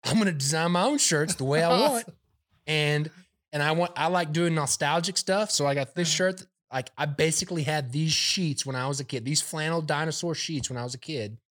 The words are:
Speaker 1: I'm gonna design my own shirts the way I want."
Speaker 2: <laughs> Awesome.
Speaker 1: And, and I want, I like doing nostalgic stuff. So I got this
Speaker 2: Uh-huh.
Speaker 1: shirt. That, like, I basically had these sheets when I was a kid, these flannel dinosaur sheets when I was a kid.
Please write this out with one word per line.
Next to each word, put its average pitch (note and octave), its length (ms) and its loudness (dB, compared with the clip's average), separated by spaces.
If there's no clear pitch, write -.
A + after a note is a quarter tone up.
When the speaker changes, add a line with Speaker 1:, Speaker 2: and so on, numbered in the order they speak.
Speaker 1:
I'm F#3+ 140 2
gonna G3 140 4
design D#3+ 400 0
my F3 100 2
own C#4 160 2
shirts D#3 380 2
the C3+ 80 -4
way D3 180 2
I E3+ 60 4
want." A#3 400 4
Speaker 2:
<laughs> - 0 -
Awesome. - 80 -20
Speaker 1:
And, D3+ 460 2
and D3 80 -2
I D3+ 120 2
want, F3 240 2
I D3+ 100 0
like E3+ 260 2
doing E3+ 220 2
nostalgic D#3+ 640 0
stuff. G3+ 320 0
So C#3+ 160 2
I C#3 80 2
got C#3 220 -4
this E3+ 140 0
Speaker 2:
Uh-huh. - 60 2
Speaker 1:
shirt. F#3 220 0
That, - 80 -18
like, C3 240 -4
I D3 100 0
basically D#3+ 580 0
had D3 260 -2
these D#3 220 0
sheets - 520 0
when C3 120 -6
I B2+ 100 -2
was C#3+ 140 -2
a C3+ 40 -6
kid, A#2+ 200 -6
these D3 180 0
flannel D#3+ 400 -2
dinosaur D#3 540 -2
sheets D3 340 -4
when B2+ 80 -6
I A#2+ 60 -4
was B2 100 -8
a B2+ 40 -14
kid. A2+ 400 -8